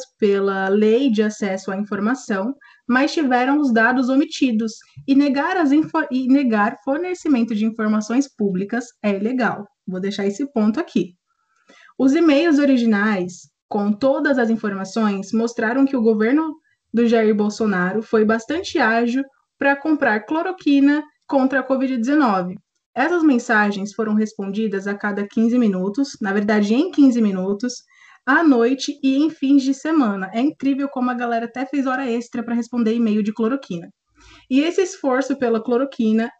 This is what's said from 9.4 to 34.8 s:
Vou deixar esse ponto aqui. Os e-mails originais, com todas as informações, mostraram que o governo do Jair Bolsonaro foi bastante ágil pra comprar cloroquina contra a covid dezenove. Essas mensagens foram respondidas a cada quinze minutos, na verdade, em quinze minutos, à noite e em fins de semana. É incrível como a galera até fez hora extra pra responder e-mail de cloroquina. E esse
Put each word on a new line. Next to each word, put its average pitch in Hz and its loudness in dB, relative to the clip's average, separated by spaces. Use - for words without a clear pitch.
Vou 185 -8
deixar 202 -4
esse 202 -4
ponto 220 0
aqui. - -4
Os 262 4
e-mails 311 4
originais, 214 0
com 208 -2
todas 269 0
as 233 2
informações, 202 -4
mostraram 233 0
que 269 0
o 240 0
governo 233 2
do 233 2
Jair 220 4
Bolsonaro 208 -2
foi 220 0
bastante 294 -2
ágil 240 0
pra 277 0
comprar 269 0
cloroquina 302 0
contra 269 0
a - -4
covid 262 -2
dezenove. 220 0
Essas 330 0
mensagens 208 0
foram 214 -4
respondidas 202 -4
a 202 -4
cada 202 -6
quinze 226 0
minutos, 208 0
na 196 -2
verdade, 208 2
em 330 2
quinze 247 4
minutos, 202 -2
à 302 2
noite 269 2
e 269 2
em 320 0
fins 277 2
de 269 0
semana. 220 -2
É 226 -2
incrível 277 -2
como 247 -4
a 247 -2
galera 233 -4
até 247 -8
fez 269 -4
hora 262 -4
extra 233 -6
pra 233 -4
responder 233 -2
e-mail 220 0
de 214 -2
cloroquina. 214 -4
E 262 2
esse 339 2